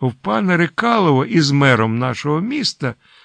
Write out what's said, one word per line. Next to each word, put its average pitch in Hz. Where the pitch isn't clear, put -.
В 127
пана 196
Рикалова 170
із 147
мером 120
нашого 143
міста 226